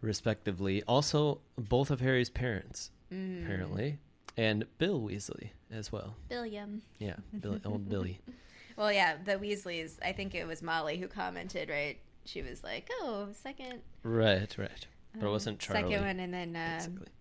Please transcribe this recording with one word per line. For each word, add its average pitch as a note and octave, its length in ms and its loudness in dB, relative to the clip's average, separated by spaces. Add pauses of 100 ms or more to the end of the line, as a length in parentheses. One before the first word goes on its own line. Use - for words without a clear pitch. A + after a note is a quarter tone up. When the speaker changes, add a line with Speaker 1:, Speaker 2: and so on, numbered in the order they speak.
Speaker 1:
respectively. G2 840 2
Also, D3 560 4 (160)
both B2 340 4
of C3+ 100 2
Harry's B2+ 300 4
parents, - 600 -2 (220)
Speaker 2:
Mm. F#3 320 -4
Speaker 1:
apparently, G2+ 540 -2 (380)
and A2 300 4 (120)
Bill E3+ 220 4
Weasley G#2+ 500 -4 (200)
as A2 200 -8
well. G#2+ 260 -6 (120)
Speaker 2:
Billiam. G#3+ 540 -6 (160)
Speaker 1:
Yeah, G2 180 -4 (220)
Bill-, G#2 260 -2
old G#2 240 -2
Billy. F#2 380 0
Speaker 2:
<laughs> - 40 -14 (460)
Well, G#3 160 4
yeah, F#3+ 240 6
the F#3 160 0
Weasleys, G3 720 -2
I F#3 80 2
think F#3+ 240 -4
it E3 100 -2
was D#3+ 160 -6
Molly E3 360 0
who F3+ 100 -4
commented, F3+ 600 -4
right? D3 300 -2 (260)
She - 180 -8
was B2+ 200 -8
like, - 260 -6 (120)
"Oh, G#3+ 320 -2
second." B3+ 480 -10 (240)
Speaker 1:
Right, A2 520 4
right. - 300 -6 (280)
But - 80 -6
it G#2 40 2
Speaker 2:
Um, G2+ 60 4
Speaker 1:
wasn't G#2 260 0
Charlie. G2 320 0
Speaker 2:
second - 160 2
one, F#3 140 0
and F3+ 120 -4
then, F3+ 220 -4
um, E3 220 -2
Speaker 1:
Basically. F3 300 -6 (140)